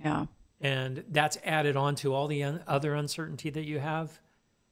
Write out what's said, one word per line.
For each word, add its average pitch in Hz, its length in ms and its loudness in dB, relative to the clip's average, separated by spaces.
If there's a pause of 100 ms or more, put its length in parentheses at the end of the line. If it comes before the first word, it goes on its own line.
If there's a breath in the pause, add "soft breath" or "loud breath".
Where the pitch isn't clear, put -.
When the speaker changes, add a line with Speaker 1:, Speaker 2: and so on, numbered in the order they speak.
Speaker 1:
Yeah. 151 220 2 (340)
Speaker 2:
And 135 500 0
that's 151 360 2
added 147 320 2
on 143 180 2
to 135 180 0
all 139 140 2
the 143 160 -2
un-, 151 240 -2
other 147 280 2
uncertainty 151 540 -4
that 151 140 -4
you 151 160 -2
have. 156 400 -4 (520)